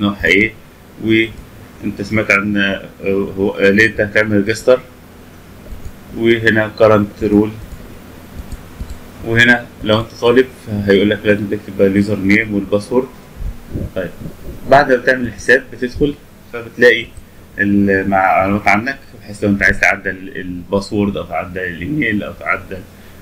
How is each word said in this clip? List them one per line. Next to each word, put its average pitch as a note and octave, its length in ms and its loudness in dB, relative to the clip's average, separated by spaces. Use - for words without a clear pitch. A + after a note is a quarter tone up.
نوعها G2+ 240 -2
ايه، G2 280 2
وانت G#2+ 960 -4
سمعت G#2+ 300 -2
عن، G2+ 260 0
آه، G2 240 -2
هو، G2 120 0
آه، G2 200 2
ليه G2+ 160 4
انت A2 160 -2
هتعمل G#2+ 360 0
register؟" A2+ 420 2
وهنا A2 640 2
كارنت G#2+ 440 4
رول، G#2+ 280 4
وهنا A#2 400 4
لو G#2+ 160 2
انت A2+ 80 -6
طالب A#2+ 240 4
فهيقول G2+ 420 2
لك G#2 140 0
لازم G#2 240 2
تكتب G2+ 300 -8
بقى G2 100 4
اليوزر G2+ 320 2
نيم G#2 340 2
والباسورد. G2+ 540 0
طيب، F2+ 140 -6
بعد C3+ 220 4
ما B2+ 60 4
تعمل B2+ 300 -2
الحساب A#2+ 360 0
بتدخل، B2+ 400 -2
فبتلاقي A2+ 520 2
المعلومات G2 1080 2
عنك، A2+ 320 0
بحيث G#2 220 -10
لو G#2 60 2
انت G2 140 2
عايز F#2+ 160 2
تعدل F#2+ 560 -2
الباسورد F#2+ 840 -4
او E2 80 -6
تعدل F2 360 -8
الايميل G2 640 -4
او C#2 160 -10
تعدل F2+ 380 -8